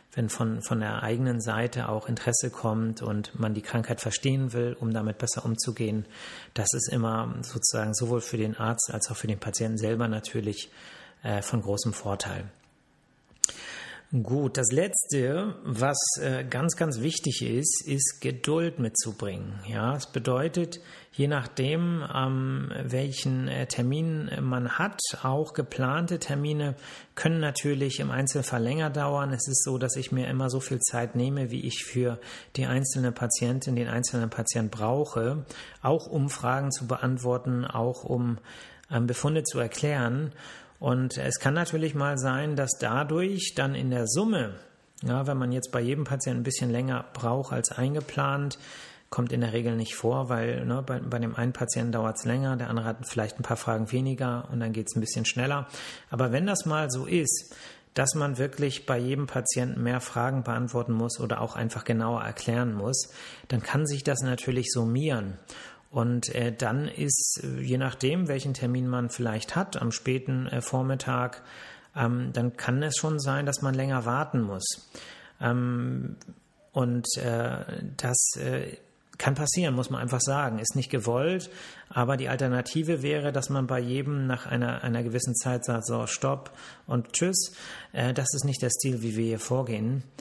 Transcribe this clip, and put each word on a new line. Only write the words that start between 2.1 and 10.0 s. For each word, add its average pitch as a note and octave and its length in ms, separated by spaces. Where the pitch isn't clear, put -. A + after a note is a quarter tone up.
kommt A2+ 520
und G#2+ 360
man A2 160
die G#2 80
Krankheit A2+ 380
verstehen C3 540
will, A#2+ 260
um A2+ 140
damit G#2+ 240
besser - 260
umzugehen, A2 600
das G#2+ 200
ist B2+ 160
immer A2+ 520
sozusagen A2 520
sowohl A#2+ 280
für - 160
den G#2+ 180
Arzt A2+ 380
als A2 180
auch A2 60
für - 100
den G#2 120
Patienten A2 380
selber A2+ 300